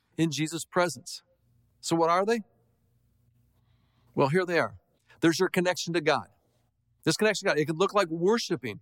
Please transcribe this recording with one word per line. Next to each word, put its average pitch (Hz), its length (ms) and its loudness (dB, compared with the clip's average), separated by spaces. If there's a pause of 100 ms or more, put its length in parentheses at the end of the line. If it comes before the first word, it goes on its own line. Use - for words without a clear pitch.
(160)
in 160 140 0
Jesus' 151 340 -4
presence. - 580 -4 (580)
So - 160 -2
what 165 140 4
are 185 140 4
they? 226 180 0 (1700)
Well, 139 140 2
here 180 160 0
they 175 160 0
are. 110 160 -4 (440)
There's 160 200 4
your 180 80 2
connection 180 460 -2
to 170 60 0
God. 143 280 0 (720)
This 160 140 0
connection 202 320 0
to 156 60 2
God, 151 60 0
it 151 60 0
can 160 100 -4
look 196 160 0
like 190 160 2
worshiping 170 720 -2